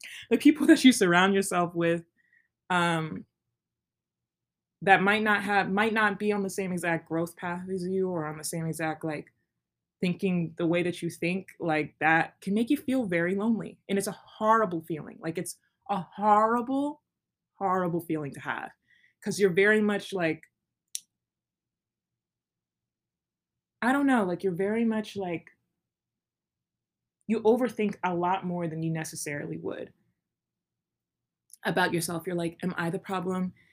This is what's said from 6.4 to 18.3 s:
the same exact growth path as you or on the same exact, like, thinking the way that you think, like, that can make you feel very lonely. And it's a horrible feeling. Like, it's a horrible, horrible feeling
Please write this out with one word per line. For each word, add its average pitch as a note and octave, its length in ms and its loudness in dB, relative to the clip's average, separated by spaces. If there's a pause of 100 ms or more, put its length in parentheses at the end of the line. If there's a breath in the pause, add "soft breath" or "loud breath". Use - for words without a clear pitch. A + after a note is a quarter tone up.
the F#3+ 80 -4
same F#3+ 220 -4
exact E3+ 360 -2
growth E3 280 -4
path F3+ 360 -8
as F3+ 140 -4
you F#3 220 -2
or D#3+ 180 -4
on D3+ 120 -8
the D#3 60 -12
same E3 220 -6
exact, D#3 380 -6
like, D#3 280 -8 (680)
thinking F3 560 -2
the F3 100 -2
way F3 160 2
that F3 200 -4
you E3 80 -4
think, F3 380 -6 (100)
like, D#3 420 -4
that D#3+ 400 2
can G3 140 -4
make A#3 160 0
you D4 60 4
feel B3+ 280 -2
very F3 300 0
lonely. G#3+ 440 -2 (100)
And G3 100 0
it's G3 80 -2
a G3 60 -6
horrible G#3+ 760 0
feeling. D3 320 -8
Like, E3 160 -6
it's F3 200 -8 (340)
a G3 100 -2
horrible, A#3 1000 2 (540)
horrible F3+ 440 0
feeling D3+ 320 -6